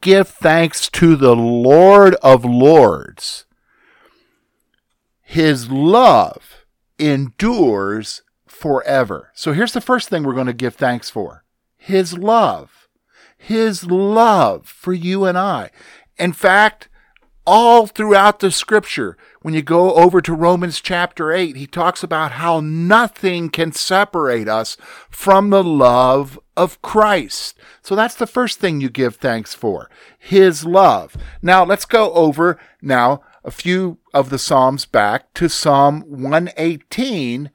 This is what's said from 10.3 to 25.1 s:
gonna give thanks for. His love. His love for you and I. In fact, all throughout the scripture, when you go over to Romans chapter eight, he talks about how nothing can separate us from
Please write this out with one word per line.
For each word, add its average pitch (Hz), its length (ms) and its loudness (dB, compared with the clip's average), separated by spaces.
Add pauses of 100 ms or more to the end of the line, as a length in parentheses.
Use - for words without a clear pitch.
gonna 127 180 -4
give 120 240 -8
thanks 123 340 -4
for. 92 360 -12 (320)
His 185 400 -4
love. 185 720 -2 (480)
His 220 480 -4
love 190 840 0
for - 240 -10
you 185 320 -4
and 180 140 -2
I. 180 320 -6 (480)
In 175 160 -4
fact, 208 560 0 (540)
all 226 440 4
throughout 202 520 2
the 190 120 -2
scripture, 151 640 -4 (240)
when 160 140 -6
you 156 80 -4
go 170 320 2
over 180 260 4
to 170 120 -4
Romans 170 460 -2
chapter 175 520 -6
eight, 170 240 -4
he 139 100 -16
talks 175 380 -4
about 156 300 -6
how 165 260 -2
nothing 175 920 -2
can 165 220 -4
separate 147 760 -2
us 110 300 -6 (320)
from 196 400 2